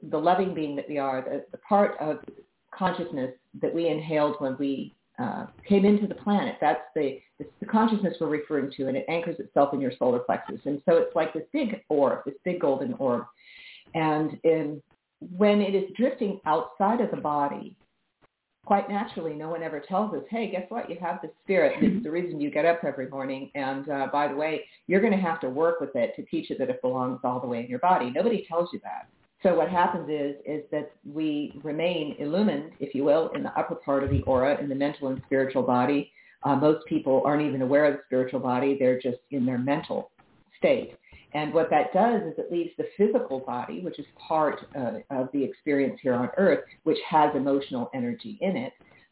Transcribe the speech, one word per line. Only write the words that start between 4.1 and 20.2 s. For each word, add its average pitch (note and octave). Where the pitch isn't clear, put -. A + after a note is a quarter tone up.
when C3
we, C#3
uh, -
came G3
into G#3
the -
planet, F#3+
that's -
the, C#3+
the, D3
the -
consciousness G#3+
we're D#3+
referring C#3+
to, C3+
and C3
it -
anchors E3+
itself -
in C#3
your B2+
solar B2
plexus. -
And C#3
so E3+
it's E3
like D#3+
this D#3
big A#3
orb, C#3+
this C#3
big F3+
golden C3+
orb. B2
And D#3
in, D#3
when G#3
it G3
is F#3+
drifting G#3+
outside G3
of G#3
the D#3+
body, C#3+
quite G3+
naturally, G3+
no D3+
one E3
ever D#3
tells F#3+
us, C#3+